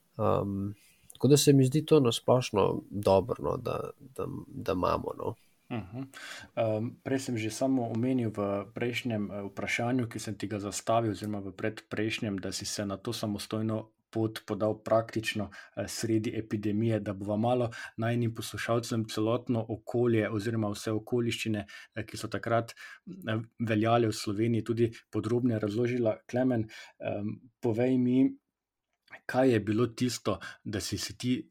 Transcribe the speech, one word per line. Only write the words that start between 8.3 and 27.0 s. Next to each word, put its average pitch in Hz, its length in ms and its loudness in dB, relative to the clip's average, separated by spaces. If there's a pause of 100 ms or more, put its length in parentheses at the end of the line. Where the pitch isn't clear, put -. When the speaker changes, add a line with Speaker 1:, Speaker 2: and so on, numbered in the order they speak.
Speaker 2:
v 101 140 -2 (280)
prejšnjem, 120 560 -2
eh, 101 200 -8
vprašanju, 120 580 -2
ki 113 100 -8
sem 107 160 -6
ti 98 140 -6
ga 104 100 -4
zastavil, 107 540 0
oziroma 104 320 -6
v 95 80 -10
predprejšnjem, 107 880 -4
da 95 120 -6
si - 120 -8
se 104 220 -4
na 98 100 -4
to 120 160 -6
samostojno 110 720 -4 (280)
pot 113 360 -2
podal 107 360 0
praktično, 110 680 0 (260)
eh, 104 120 -6
sredi 110 500 -2
epidemije, 107 600 0
da 101 120 -6
bova 101 240 -4
malo 120 340 2 (260)
najinim 117 380 0
poslušalcem 113 720 -2
celotno 113 600 0
okolje 110 640 0
oziroma 110 380 -2
vse 104 240 -4
okoliščine, 110 760 -2 (280)
eh, 104 120 -6
ki - 100 -12
so 113 120 -8
takrat, 117 460 0 (320)
eh, 170 320 -4 (200)
veljale 113 500 4
v 107 40 0
Sloveniji, 110 520 0
tudi 117 280 2 (180)
podrobneje 113 480 0
razložila. 113 600 0 (120)
Klemen, 123 380 2 (300)
em, 104 420 -6 (200)